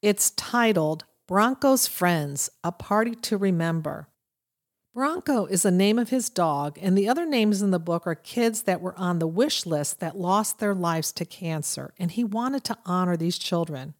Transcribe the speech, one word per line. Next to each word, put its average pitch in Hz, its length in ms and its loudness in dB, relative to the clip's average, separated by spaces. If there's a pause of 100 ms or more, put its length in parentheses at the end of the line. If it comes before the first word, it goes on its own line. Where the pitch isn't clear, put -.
It's 208 300 2
titled 180 720 0 (220)
Bronco's 247 600 4
Friends, 151 640 0 (140)
A 170 80 -2
Party 220 420 0
to 226 240 -4
Remember. 165 720 -2 (840)
Bronco 269 540 0
is 185 160 0
the 208 80 4
name 196 300 4
of 233 100 -2
his 254 220 0
dog, 147 500 0
and 185 160 2
the 196 100 2
other 311 200 0
names 214 340 2
in 202 80 2
the 185 80 2
book 170 300 -2
are 165 80 -2
kids 233 480 -2
that 180 180 0
were 180 160 -8
on 180 220 0
the 165 80 0
wish 196 400 0
list 151 320 -2
that 175 180 -8
lost 196 400 0
their 208 160 0
lives 170 380 -2
to - 140 -8
cancer, - 760 -8
and 175 100 -2
he 226 140 -2
wanted 240 400 -4
to - 140 -6 (100)
honor 180 280 2
these 165 220 -2
children. 156 640 -4